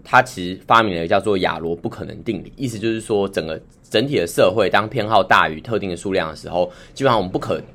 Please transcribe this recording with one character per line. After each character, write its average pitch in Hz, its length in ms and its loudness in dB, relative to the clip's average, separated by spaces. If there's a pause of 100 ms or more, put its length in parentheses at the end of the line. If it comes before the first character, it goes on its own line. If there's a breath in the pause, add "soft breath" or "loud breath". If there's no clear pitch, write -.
它 - 180 4
其 90 320 -4
实 95 140 -14
发 117 160 6
明 104 100 0
了 85 60 -4
一 82 40 -2
个 85 60 -4
叫 98 120 4
做 98 180 0
亚 82 200 -2
罗 82 160 -4
不 - 140 -6
可 - 160 -12
能 82 180 -14
定 98 200 -6
理， - 140 -18
意 135 100 -6
思 113 120 -8
就 113 120 -2
是 110 100 -4
说， 101 280 0
整 85 180 -4
个， 80 140 -8 (280)
整 113 180 0
体 143 100 -2
的 85 100 0
社 95 260 4
会 104 160 2
当 101 200 2
偏 107 180 -4
好 107 160 4
大 92 260 6
于 78 120 -10
特 107 180 -4
定 98 100 -6
的 85 80 -6
数 95 160 -6
量 85 160 0
的 78 60 -10
时 80 140 -14
候， 87 220 0 (240 loud breath)
基 135 100 -4
本 131 60 4
上 117 60 4
我 101 60 2
们 90 80 -6
不 - 80 -2
可， 78 240 -4 (120)